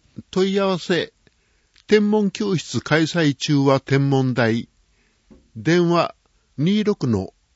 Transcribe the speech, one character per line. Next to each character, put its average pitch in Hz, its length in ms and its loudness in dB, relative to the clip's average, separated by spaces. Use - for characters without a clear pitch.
問 190 200 0
い 196 60 -2
合 196 80 0
わ 185 120 0
せ。 160 340 -4
天 208 240 4
文 208 220 0
教 196 240 -4
室 - 240 -6
開 156 220 0
催 151 340 0
中 151 220 0
は 135 200 4
天 139 320 0
文 131 240 0
台。 117 340 0
電 170 360 0
話 170 260 0
二 196 240 0
六 202 240 -2
の 101 260 -2